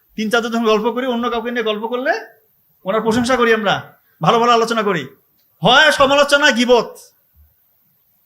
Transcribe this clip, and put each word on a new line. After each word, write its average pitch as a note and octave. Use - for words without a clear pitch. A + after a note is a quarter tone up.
তিন G#3+
চারজন A#3
যখন A3+
গল্প G#3+
করি, B3
অন্য A#3+
কাউকে A#3
নিয়ে A#3+
গল্প G#3+
করলে B3+
ওনার A3
প্রশংসা A#3
করি A#3
আমরা, F#3+
ভালো A3
ভালো A#3+
আলোচনা A3+
করি, E3
হয় C#4
সমালোচনা, C#4+
গীবত। A#3